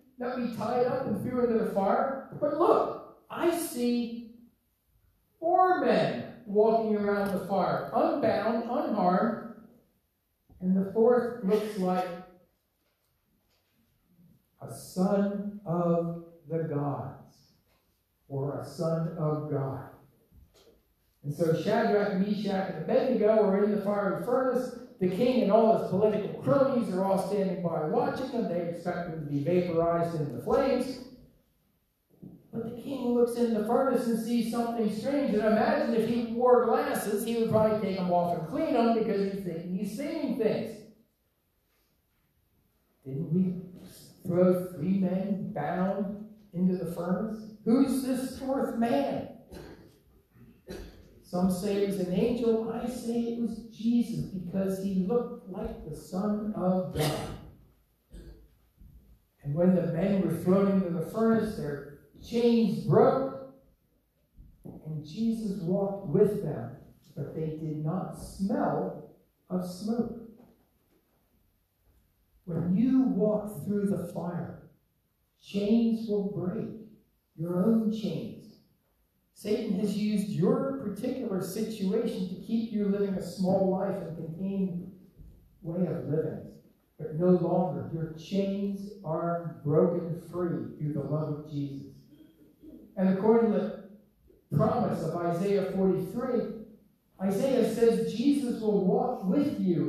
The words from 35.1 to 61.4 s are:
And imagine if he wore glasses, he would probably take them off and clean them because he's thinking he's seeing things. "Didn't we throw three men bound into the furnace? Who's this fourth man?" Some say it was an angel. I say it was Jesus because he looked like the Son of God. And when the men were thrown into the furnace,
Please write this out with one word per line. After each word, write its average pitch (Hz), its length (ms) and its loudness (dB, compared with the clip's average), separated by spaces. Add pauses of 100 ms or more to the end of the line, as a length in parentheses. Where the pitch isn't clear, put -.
And 208 120 2
imagine 233 500 4
if 214 140 4
he 233 260 0
wore 240 320 6
glasses, 240 580 0
he 233 120 -2
would 226 140 2
probably 214 300 4
take 190 180 -2
them 175 140 0
off 175 260 2
and - 100 -6
clean 294 260 -2
them 226 240 4
because 196 340 0
he's - 120 -6
thinking 175 320 -6
he's 208 200 -4
seeing 294 420 -4
things. - 380 -2 (2250)
"Didn't 143 280 -6
we 185 300 0 (640)
throw 180 460 4
three 190 260 0
men 185 540 -2
bound 185 800 -4 (180)
into 180 240 2
the 175 140 -6
furnace? 185 760 -4
Who's 269 380 4
this - 380 -4
fourth 262 360 -2
man?" 233 520 0 (1900)
Some 185 280 0
say 202 340 0
it - 20 2
was 185 120 -2
an 180 140 -2
angel. 226 580 2
I 240 160 -6
say 233 320 -4 (140)
it 233 80 -6
was 226 200 -4 (100)
Jesus 226 560 0
because 190 580 -4
he 185 220 0
looked 233 420 -2
like 214 400 -10
the 151 80 -10
Son 208 580 -4
of 185 400 0
God. 151 260 0 (2250)
And 143 120 -4
when 180 200 6
the 170 200 0
men 190 260 2
were 165 140 0
thrown 196 380 4
into 190 180 2
the 160 160 -4
furnace, 226 500 2